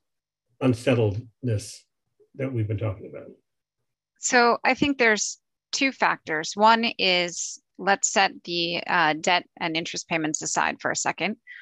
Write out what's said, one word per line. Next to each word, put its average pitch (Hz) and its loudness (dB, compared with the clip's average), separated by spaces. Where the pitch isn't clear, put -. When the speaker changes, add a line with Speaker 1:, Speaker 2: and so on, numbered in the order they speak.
Speaker 1:
unsettledness 117 0
that 135 -4
we've 110 -2
been 104 -2
talking 98 -6
about? - -16
Speaker 2:
So 240 4
I - 2
think 285 0
there's 220 2
two 269 0
factors. 165 -2
One 226 4
is, 180 -2
let's 196 0
set 196 2
the, 170 -4
uh, 160 2
debt 180 2
and 165 -2
interest 170 -6
payments 160 -2
aside 156 -2
for - -2
a - -2
second. - -4